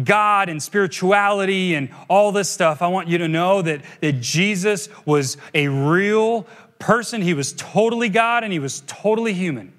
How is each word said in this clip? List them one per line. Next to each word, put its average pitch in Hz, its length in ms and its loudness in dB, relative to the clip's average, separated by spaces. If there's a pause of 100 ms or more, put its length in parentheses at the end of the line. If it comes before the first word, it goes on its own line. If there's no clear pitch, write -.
God 202 460 4
and 156 120 -6
spirituality 196 1120 0
and 139 140 -2 (220)
all 202 240 4
this 202 160 0
stuff. 160 320 0
I 175 60 2
want 180 200 -2
you 170 120 2
to 165 100 -2
know 180 320 2
that, 156 200 -2 (200)
that 147 180 0
Jesus 196 680 0 (160)
was 147 320 0 (160)
a 143 160 2
real 202 760 0 (320)
person. 226 420 -4
He 175 120 0
was 139 200 -4
totally 233 560 -2
God 226 340 0
and 208 80 -6
he 160 80 -2
was 135 280 -8
totally 220 460 -2
human. 151 460 -6